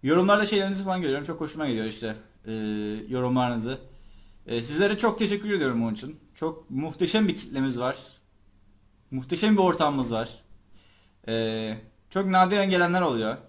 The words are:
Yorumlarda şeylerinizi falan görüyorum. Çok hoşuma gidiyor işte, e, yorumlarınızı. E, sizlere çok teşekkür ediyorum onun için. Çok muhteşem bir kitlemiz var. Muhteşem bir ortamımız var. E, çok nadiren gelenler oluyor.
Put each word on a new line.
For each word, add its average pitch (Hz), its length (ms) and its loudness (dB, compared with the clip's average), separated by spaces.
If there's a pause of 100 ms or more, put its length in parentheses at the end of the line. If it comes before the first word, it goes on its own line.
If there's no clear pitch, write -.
Yorumlarda 190 440 4
şeylerinizi 196 380 0
falan 185 180 -2
görüyorum. 143 220 -2
Çok 165 160 -8
hoşuma 151 280 -6
gidiyor 110 180 -2
işte, 110 300 -8 (300)
e, 113 60 -8 (560)
yorumlarınızı. 123 720 -2 (680)
E, 117 160 -4
sizlere 185 360 0
çok 220 200 2
teşekkür 208 320 0
ediyorum 135 320 2
onun 113 120 -2
için. 135 260 -12 (140)
Çok - 360 -6
muhteşem 165 580 0
bir - 80 -2
kitlemiz 135 420 -4
var. 127 180 -2 (1120)
Muhteşem 160 460 2
bir 196 60 6
ortamımız 147 500 2
var. 113 300 -4 (840)
E, 110 480 -2 (340)
çok 196 160 0
nadiren 190 440 4
gelenler 180 300 4
oluyor. 120 360 0 (120)